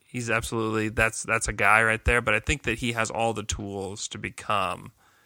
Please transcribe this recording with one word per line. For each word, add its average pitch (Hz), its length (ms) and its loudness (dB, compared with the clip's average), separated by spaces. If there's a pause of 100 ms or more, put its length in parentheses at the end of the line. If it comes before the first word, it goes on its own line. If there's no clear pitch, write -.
he's 120 220 -6
absolutely, 110 580 0
that's, 113 340 0
that's 113 240 0
a 110 60 -4
guy 107 300 6
right 113 220 2
there. 120 160 4
But 110 120 2
I 110 60 2
think 147 240 -4
that 110 160 -2
he 120 140 -2
has 113 180 -2
all 113 220 0
the 104 100 -6
tools 101 640 -6
to - 80 -10
become 98 760 -4 (340)